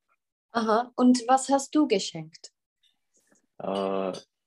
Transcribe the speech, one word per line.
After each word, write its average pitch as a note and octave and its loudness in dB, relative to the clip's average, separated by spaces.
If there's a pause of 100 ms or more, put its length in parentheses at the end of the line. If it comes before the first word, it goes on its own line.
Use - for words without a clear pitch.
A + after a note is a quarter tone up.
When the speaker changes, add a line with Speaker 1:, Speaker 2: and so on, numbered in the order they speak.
(540)
Speaker 1:
Aha. A3+ 0
Und B3 4
was C4 2
hast C4+ 0
du D4+ 4
geschenkt? E3 -6 (1080)
Speaker 2:
Äh, G2 -4 (340)